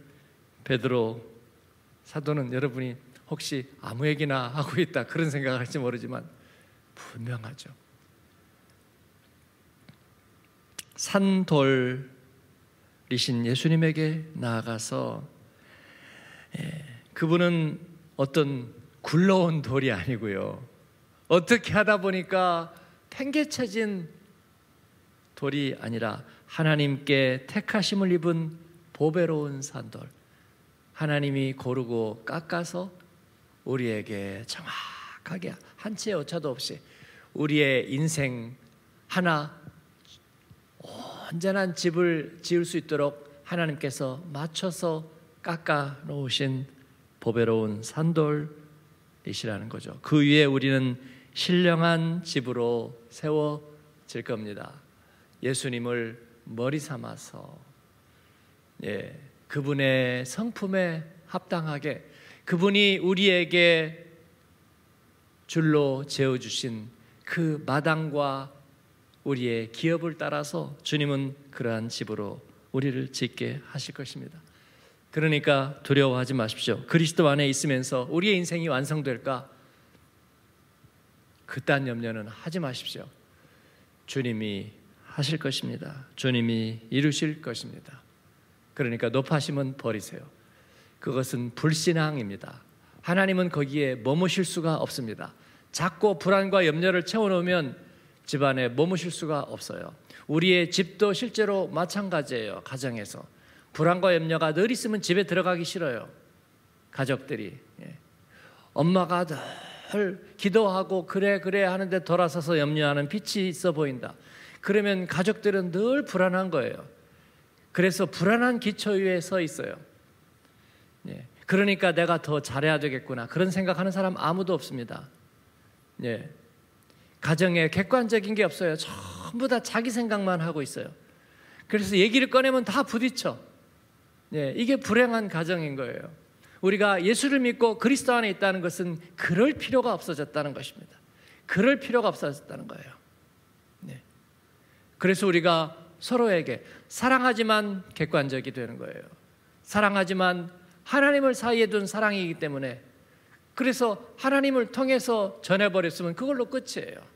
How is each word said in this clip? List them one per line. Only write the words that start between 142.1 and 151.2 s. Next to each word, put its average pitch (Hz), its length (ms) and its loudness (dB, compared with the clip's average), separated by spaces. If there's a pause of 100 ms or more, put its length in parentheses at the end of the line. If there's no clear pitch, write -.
거예요. - 240 -16 (920)
네. 135 200 -16 (960)
그래서 190 300 2
우리가 165 500 4 (220)
서로에게 185 640 0 (240)
사랑하지만 220 960 2 (100)
객관적이 139 580 -2
되는 117 260 -10
거예요. - 240 -12 (640)
사랑하지만 185 880 2 (320)
하나님을 277 520 4